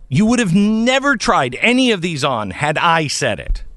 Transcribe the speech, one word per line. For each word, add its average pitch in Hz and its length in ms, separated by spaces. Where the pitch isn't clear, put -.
you 156 160
would 240 140
have 190 160
never 233 640
tried 147 420
any 247 300
of 196 100
these 156 240
on 110 280
had 147 260
I 165 300
said 107 320
it." - 220